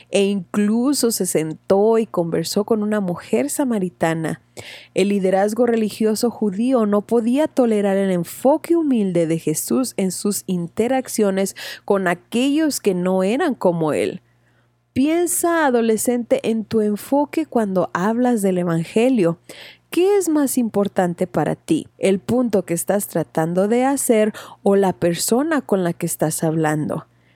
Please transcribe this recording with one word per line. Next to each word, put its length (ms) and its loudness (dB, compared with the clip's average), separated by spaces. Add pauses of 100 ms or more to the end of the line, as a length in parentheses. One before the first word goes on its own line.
(100)
e 140 2
incluso 880 0
se 140 -2
sentó 720 0
y 80 0
conversó 580 -2
con 180 0
una 160 -2
mujer 520 -2
samaritana. 880 -2 (540)
El 160 0
liderazgo 540 2
religioso 680 0
judío 540 0
no 180 2
podía 440 0
tolerar 500 2
el 140 2
enfoque 640 0
humilde 540 2
de 100 0
Jesús 580 -2
en 140 -2
sus 360 -4
interacciones 1080 -2 (300)
con 240 0
aquellos 720 0
que 140 0
no 280 0
eran 320 0
como 380 0
él. 300 -2 (720)
Piensa, 720 0
adolescente, 760 0 (100)
en 160 -2
tu 160 0
enfoque 640 0
cuando 480 0
hablas 480 0
del 160 2
evangelio. 800 2 (500)
¿Qué 300 2
es 100 0
más 300 0
importante 680 0
para 300 -2
ti? 400 -2
¿El 220 2
punto 480 0
que 80 -4
estás 340 -2
tratando 600 0
de 180 2
hacer 480 2 (280)
o 140 4
la 160 2
persona 680 0
con 200 -2
la 120 -2
que 100 -8
estás 400 -2
hablando? 640 -2 (300)